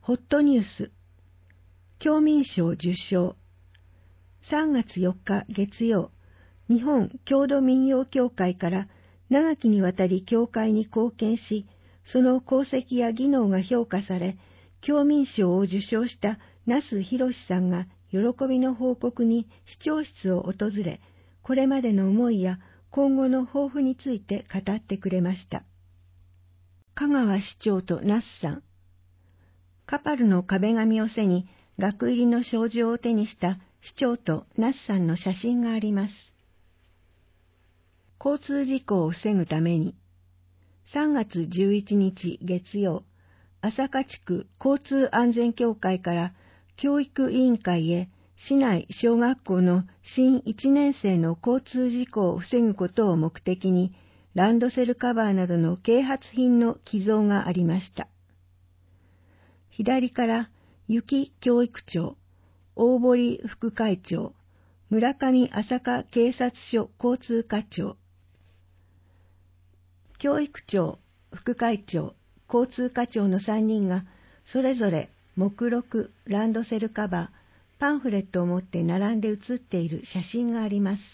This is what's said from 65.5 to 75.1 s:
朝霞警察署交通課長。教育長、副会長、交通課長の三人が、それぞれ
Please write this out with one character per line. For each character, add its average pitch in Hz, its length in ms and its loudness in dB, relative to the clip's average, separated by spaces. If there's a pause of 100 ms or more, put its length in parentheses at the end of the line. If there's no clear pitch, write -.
朝 247 260 -2
霞 247 300 -4
警 240 240 2
察 247 180 -2 (200)
署 226 260 -2
交 247 260 -2
通 233 200 -2
課 214 200 -4
長。 - 340 -8 (2250)
教 285 220 0
育 294 260 -8
長、 - 340 -2 (320)
副 240 240 -6
会 226 280 -2
長、 - 320 -6 (360)
交 247 220 0
通 247 160 -4
課 247 160 -2
長 208 220 -2
の 185 120 2
三 220 280 -2
人 214 200 0
が、 185 180 -2 (400)
そ 262 160 -4
れ 262 120 0
ぞ 226 160 0
れ 160 220 -4 (240)